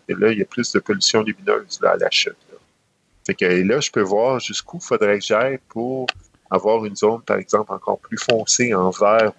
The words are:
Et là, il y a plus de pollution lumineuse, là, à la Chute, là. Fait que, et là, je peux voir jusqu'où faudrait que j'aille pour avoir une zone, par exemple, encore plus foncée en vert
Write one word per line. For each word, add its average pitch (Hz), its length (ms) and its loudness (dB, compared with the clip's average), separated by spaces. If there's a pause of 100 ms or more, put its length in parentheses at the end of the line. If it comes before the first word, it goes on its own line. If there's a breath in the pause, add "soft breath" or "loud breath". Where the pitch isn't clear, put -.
Et 92 80 -4
là, 104 160 2
il 107 80 -2
y - 20 0
a 95 40 -2
plus - 260 -6
de 101 80 2
pollution 107 420 0
lumineuse, 104 600 -4
là, 90 100 4
à 90 60 2
la - 120 0
Chute, - 280 -2 (140)
là. - 60 -20 (680)
Fait 98 100 -4
que, 95 100 -2
et 90 180 4
là, 113 160 2
je - 120 -6
peux 117 100 0
voir 110 380 0
jusqu'où - 400 -10
faudrait 104 400 0
que - 60 -10
j'aille 127 340 0 (100)
pour 127 380 -6 (420)
avoir 107 360 2
une 101 100 -8
zone, 113 260 2
par 104 160 -2
exemple, 104 340 0
encore 98 280 -4
plus - 180 -10
foncée 117 560 0
en 92 160 2
vert 104 500 4